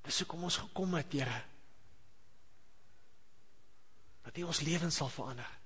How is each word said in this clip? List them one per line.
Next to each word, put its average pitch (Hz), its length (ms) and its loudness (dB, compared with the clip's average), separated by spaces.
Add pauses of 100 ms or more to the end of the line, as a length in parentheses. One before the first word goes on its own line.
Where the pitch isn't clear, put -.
Dis - 160 4
hoekom 175 220 0
ons 175 140 6
gekom 185 360 2
het, 147 240 4
Here. 120 220 4 (2750)
Dat - 120 -6
U 170 160 2
ons - 120 6
lewens 165 360 6
sal 131 80 4
verander. 120 400 -2 (160)